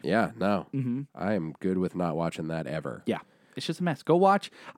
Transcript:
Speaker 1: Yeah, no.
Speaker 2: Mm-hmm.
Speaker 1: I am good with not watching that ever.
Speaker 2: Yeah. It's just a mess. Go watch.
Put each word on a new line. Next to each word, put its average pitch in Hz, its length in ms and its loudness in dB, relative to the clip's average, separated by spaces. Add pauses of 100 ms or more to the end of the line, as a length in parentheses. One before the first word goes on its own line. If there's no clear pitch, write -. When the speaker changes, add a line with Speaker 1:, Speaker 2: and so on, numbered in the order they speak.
Speaker 1:
Yeah, 104 340 2
no. 98 340 2
Speaker 2:
Mm-hmm. 131 300 -2 (140)
Speaker 1:
I 98 180 -2
am 80 240 -4
good 92 200 0
with 90 180 0
not 87 180 0
watching 82 340 -2
that 80 200 -4
ever. 73 380 -6
Speaker 2:
Yeah. 220 120 0 (380)
It's 147 100 -8
just 165 140 -4
a - 20 -2
mess. 175 220 -2
Go 160 120 6
watch. 196 340 4 (280)